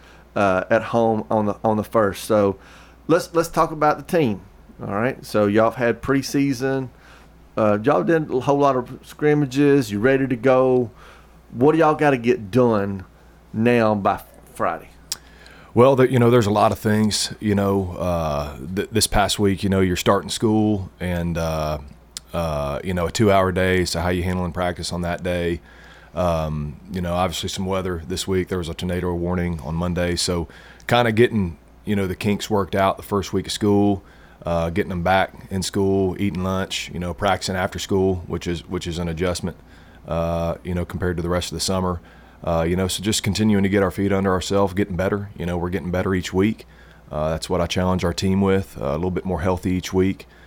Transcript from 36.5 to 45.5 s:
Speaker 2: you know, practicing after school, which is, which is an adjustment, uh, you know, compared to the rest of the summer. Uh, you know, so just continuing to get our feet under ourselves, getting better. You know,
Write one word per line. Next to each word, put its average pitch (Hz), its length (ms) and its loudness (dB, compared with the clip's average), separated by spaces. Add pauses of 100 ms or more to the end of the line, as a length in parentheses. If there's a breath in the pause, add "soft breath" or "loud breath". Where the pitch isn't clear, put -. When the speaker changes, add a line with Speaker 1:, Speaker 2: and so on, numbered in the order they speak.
Speaker 2:
you 85 60 -8
know, 87 140 -6
practicing 92 420 0
after 92 240 -4
school, 95 480 0
which 85 180 -6
is, 85 220 -4
which 87 200 -6
is 85 100 -6
an 87 100 -4
adjustment, 85 480 -4 (500 loud breath)
uh, 85 500 -2 (100)
you 90 100 -4
know, 87 80 -2
compared 90 320 -4
to 82 80 -4
the 85 60 -4
rest 90 200 -2
of 82 60 -8
the 82 60 -8
summer. 92 400 -2 (420 loud breath)
Uh, 82 240 0
you 87 80 0
know, 92 120 0
so 90 160 -6
just 107 200 -2
continuing 101 400 2
to 98 60 0
get 98 140 2
our 90 80 0
feet 98 200 -2
under 98 200 2
ourselves, 95 420 0
getting 95 220 -2
better. 101 420 -2
You 82 80 -6
know, 87 120 -2